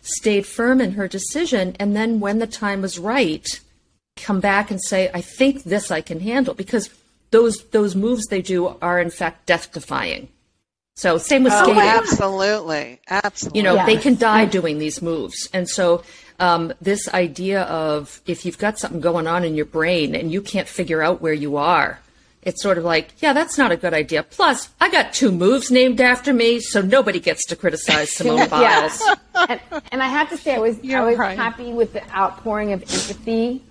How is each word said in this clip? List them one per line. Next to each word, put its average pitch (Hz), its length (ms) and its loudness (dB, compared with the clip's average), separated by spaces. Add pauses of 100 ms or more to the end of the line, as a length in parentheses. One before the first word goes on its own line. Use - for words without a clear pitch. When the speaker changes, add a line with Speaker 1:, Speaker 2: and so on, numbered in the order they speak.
Speaker 1:
stayed 202 460 -2
firm 254 340 2
in 196 120 0
her 202 140 -4
decision, 196 720 -2
and 202 160 0
then 220 240 0
when 202 200 0
the 226 80 -2
time 202 340 -6
was 180 160 -6
right, 196 640 -2 (580)
come 196 220 -2
back 202 320 0
and 190 100 -6
say, 190 320 0
"I 175 80 -6
think 269 420 0
this 190 280 -2
I 160 100 -2
can 165 200 -10
handle," 247 320 -2
because 208 360 -4 (420)
those, 226 400 4
those 208 240 0
moves 220 320 -2
they 196 140 -4
do 180 400 -2
are 175 180 0
in 170 100 -2
fact 170 360 -8
death-defying. 135 840 -4 (680)
So 170 220 0
same 269 260 2
with 240 100 6
Speaker 2:
Oh, 208 100 6
Speaker 1:
skating. 214 180 6
Speaker 3:
absolutely. 196 1300 0
Absolutely. - 520 -4
Speaker 1:
You 208 40 0
know, 185 220 4
they 220 80 6
Speaker 2:
Yes. 220 100 0
Speaker 1:
can 254 140 4
die 220 280 4
doing 165 320 -2
these 151 240 -6
moves. 165 520 -6
And 180 140 -4
so, 175 360 0 (360)
um, 170 420 2
this 202 320 -2
idea 185 500 -2
of 156 640 -4
if 175 180 -6
you've 175 140 -6
got 208 180 -2
something - 220 -8
going 165 280 0
on 175 160 0
in 160 120 -2
your 151 100 -2
brain 160 480 -2
and 160 180 -4
you 190 100 -2
can't 196 260 -6
figure 160 340 -4
out 170 200 0
where 160 120 0
you 147 240 -4
are, 151 420 0 (440)
it's - 180 -6
sort 190 160 2
of 165 60 -4
like, 165 380 -2
"Yeah, 294 120 2
that's 302 240 0
not 254 140 4
a 170 60 0
good 170 160 -2
idea. 151 300 -2
Plus, - 460 0 (120)
I 381 80 4
got 320 240 0
two 240 180 2
moves 202 400 2
named 254 300 4
after 247 320 2
me, 233 260 4
so 214 220 0
nobody 202 380 2
gets - 280 -2
to 170 80 -4
criticize - 560 0
Simone 240 260 0
Speaker 2:
<laughs> - 20 2
Yeah. 269 80 4
Speaker 1:
Biles." 453 540 2 (480)
Speaker 2:
And, 220 100 -4 (340)
and 262 100 -2
I 262 40 0
have 294 240 0
to 330 60 -10
say, 285 180 -2
I 233 40 0
was, 220 240 0
Speaker 3:
You're 262 180 0
Speaker 2:
I 233 40 2
was 233 120 4
Speaker 3:
right. 196 200 -2
Speaker 2:
happy 233 340 -6
with 233 220 -2
the 208 100 -8 (100)
outpouring 208 600 -2
of 190 80 -4
empathy 226 880 -4